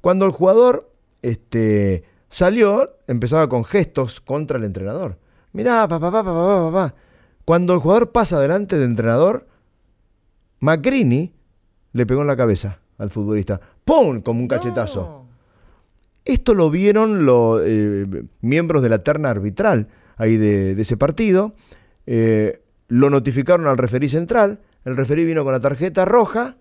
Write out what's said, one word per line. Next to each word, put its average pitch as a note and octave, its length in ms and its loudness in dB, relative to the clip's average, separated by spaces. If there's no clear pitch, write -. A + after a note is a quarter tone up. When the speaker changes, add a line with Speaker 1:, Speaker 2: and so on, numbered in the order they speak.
Speaker 1:
Cuando F#3 260 0
el F3+ 60 0
jugador, A3+ 580 2
este, G#2+ 800 0
salió, G#3 680 0
empezaba B2+ 420 0
con A#2+ 160 -2
gestos D3 560 -2
contra D3 380 -6
el A2+ 60 -4
entrenador. G2+ 540 -8
"Mirá, A3+ 340 0
pa, D#3+ 140 -4
pa, E3+ 100 -2
pa, G#3+ 140 -2
pa, F#3 100 -4
pa, F3 360 0
pa, - 20 -6
pa". F3+ 220 -2
Cuando F3 300 2
el F3 40 2
jugador G#3 320 2
pasa F#3 300 0
delante F3+ 360 0
del C3 140 0
entrenador, A#2+ 560 0
Macrini D#3+ 720 0
le A#2+ 140 0
pegó C3 160 0
en D3 40 -2
la C#3 100 0
cabeza G#2 420 -2
al G#2 120 -8
futbolista. G#2 500 -4
¡Pum! F#3+ 380 2
Como A#2 180 -4
un B2 80 -4
cachetazo. A#2+ 520 -4
Speaker 2:
No. C3 280 -14
Speaker 1:
Esto B3 300 0
lo E3 160 4
vieron G3+ 560 2
los, A#2 380 4
eh, G2+ 600 -2
miembros D#3 420 0
de A#2+ 60 2
la A2 140 2
terna D3 280 -2
arbitral G#2+ 580 -2
ahí A2+ 220 2
de, G2 360 0
de G#2 80 -4
ese G#2+ 140 -2
partido. F#3+ 580 0
Eh, A2+ 560 0
lo C3 220 2
notificaron C#3 560 0
al C#3 100 2
referí B2+ 320 -2
central. G3+ 520 -2
El B2+ 120 -6
referí C#3+ 280 -2
vino D#3+ 200 -2
con C3+ 80 -2
la C3 80 -2
tarjeta D3+ 440 -2
roja A#3 560 0